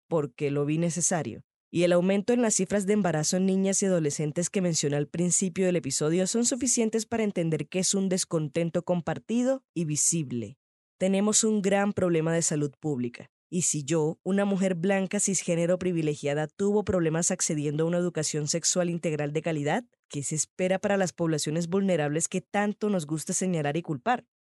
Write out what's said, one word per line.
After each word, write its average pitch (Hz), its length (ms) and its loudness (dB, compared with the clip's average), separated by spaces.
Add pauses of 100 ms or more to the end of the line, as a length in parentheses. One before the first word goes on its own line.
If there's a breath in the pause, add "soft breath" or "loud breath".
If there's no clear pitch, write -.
porque 147 420 -2
lo 143 140 0
vi 151 140 0
necesario. 165 640 -2 (260)
Y 175 120 2
el 175 100 4
aumento 190 400 2
en 247 80 4
las 220 140 2
cifras 196 320 0
de 202 80 2
embarazo 175 420 2
en 185 80 2
niñas 190 380 2
y 202 40 2
adolescentes 160 640 0
que 196 140 0
mencioné 156 340 0
al 147 100 0
principio 180 600 0
del 180 100 2
episodio 156 500 0
son 233 200 0
suficientes 240 580 0
para 226 200 -2
entender 165 440 -2
que 185 120 -2
es 180 120 0
un 196 160 0
descontento 170 760 -2
compartido 214 800 0 (120)
y 175 100 -2
visible. 139 720 -2 (400)
Tenemos 196 480 2
un 220 160 2
gran 196 320 2
problema 165 400 2
de 165 80 2
salud 147 400 -2
pública. 123 500 -4 (180)
Y 170 140 -2
si 151 220 -2
yo, 156 400 0
una 196 200 2
mujer 190 300 2
blanca 196 460 0
cisgénero 175 580 0
privilegiada, 151 720 0
tuvo 202 360 0
problemas 170 460 2
accediendo 151 540 0
a - 20 2
una 175 120 2
educación 156 500 -2
sexual 175 420 0
integral 151 420 -2
de 156 100 -2
calidad, 160 420 0 (240)
¿qué 143 160 -6
se - 100 -4
espera 185 460 -2
para 202 160 2
las 185 160 0
poblaciones 165 560 -2
vulnerables 165 580 0
que 185 140 -4
tanto 208 500 -2
nos 180 160 0
gusta 156 260 -4
señalar 160 440 0
y 170 60 -2
culpar? 214 440 -4 (240)